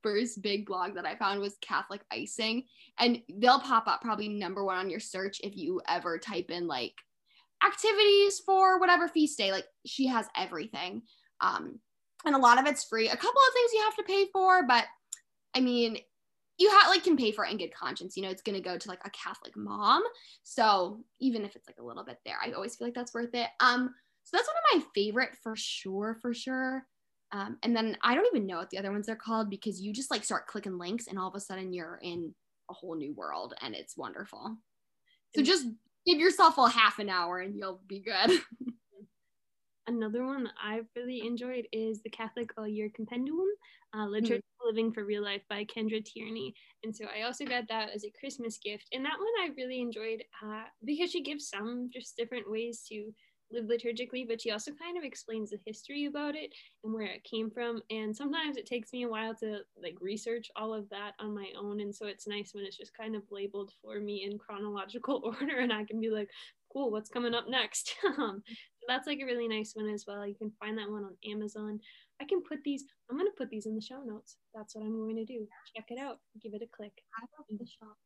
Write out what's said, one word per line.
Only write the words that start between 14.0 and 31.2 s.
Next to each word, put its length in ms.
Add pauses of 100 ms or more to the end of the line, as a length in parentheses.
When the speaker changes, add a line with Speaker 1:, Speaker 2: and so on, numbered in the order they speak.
Speaker 1:
pay 320
for, 320
but, 180 (720)
I 60
mean, 360 (600)
you 120
ha-, 200
like, 140
can 120
pay 160
for 140
it 60
in 40
good 180
conscience. 440
You 60
know, 60
it's 120
gonna 180
go 160
to, 140
like, 160
a 40
Catholic 460
mom. 460 (400)
So 600 (180)
even 220
if 140
it's, 100
like, 140
a 40
little 200
bit 220
there, 180
I 80
always 240
feel 100
like 80
that's 200
worth 200
it. 140 (120)
Um, 340 (300)
so 120
that's 100
one 100 (180)
of 100
my 100
favorite 360 (120)
for 140
sure, 640
for 140
sure. 520 (460)
Um, 320
and 100
then 280
I 120
don't 180
even 140
know 120
what 120
the 80
other 140
ones 160
are 80
called 340
because 300
you 120
just, 200
like, 100
start 240
clicking 320
links 300
and 100
all 100